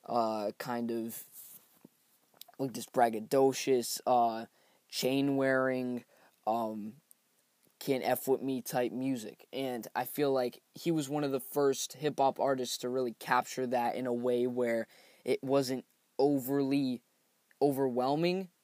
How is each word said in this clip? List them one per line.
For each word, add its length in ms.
uh, 500
kind 320
of, 340
like, 160
this 140
braggadocious, 1200
uh, 400
chain-wearing, 1120
um, 460
can't 260
F 240
with 140
me 220
type 280
music. 640
And 420
I 100
feel 260
like 320
he 160
was 180
one 160
of 80
the 80
first 540
hip-hop 460
artists 400
to 100
really 240
capture 540
that 280
in 120
a 60
way 340
where 400
it 200
wasn't 420
overly 840
overwhelming 880